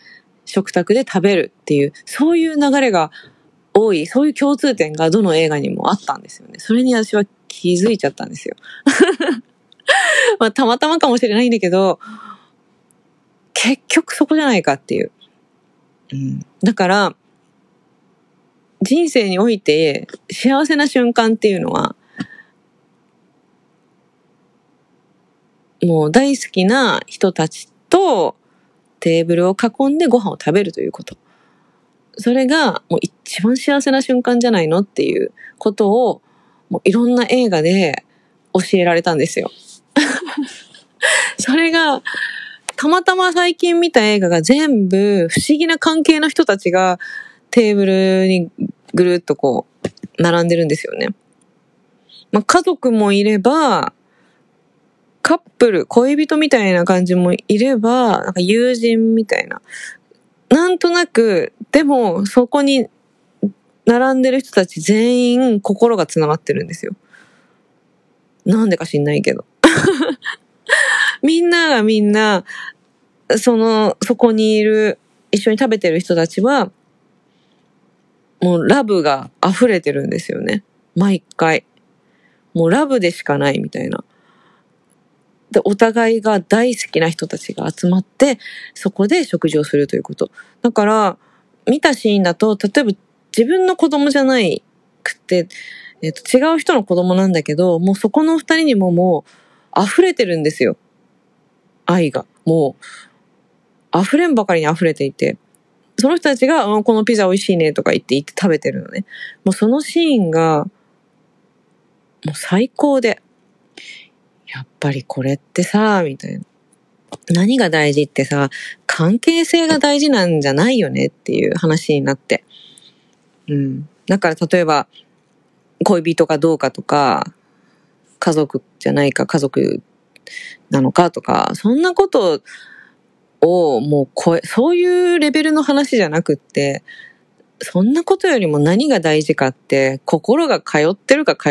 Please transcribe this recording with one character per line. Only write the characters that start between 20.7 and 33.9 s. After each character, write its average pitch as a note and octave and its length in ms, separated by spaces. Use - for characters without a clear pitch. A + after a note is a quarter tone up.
な C#4+ 120
瞬 A#3+ 240
間 A3+ 220
っ - 20
て A3 120
い F#3+ 80
う E3+ 40
の - 100
は、 - 260
も D#3+ 240
う D#3 60
大 C4+ 240
好 - 140
き F#3 140
な A3+ 420
人 - 260
た D#3+ 160
ち - 200
と D4 480
テ E3 220
ー E3 40
ブ E3+ 100
ル F3 120
を G3 120
囲 C4+ 340
ん D#4 40
で E4+ 80
ご B3 120
飯 G3 120
を - 40
食 - 180
べ G3+ 100
る F#3+ 100
と - 80
い C2 60
う - 60
こ - 100
と。 - 140
そ A#3+ 140
れ C4 140
が C#4 420
も E3+ 100
う - 20
一 - 420
番 A#3+ 140
幸 C#4+ 240
せ C#4 100